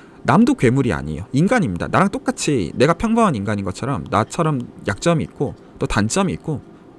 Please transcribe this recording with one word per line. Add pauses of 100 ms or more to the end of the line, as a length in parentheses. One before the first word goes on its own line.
(240)
남도
괴물이
아니에요.
인간입니다.
나랑
똑같이
내가
평범한
인간인
것처럼
나처럼 (200)
약점이
있고 (240)
또
단점이
있고 (380)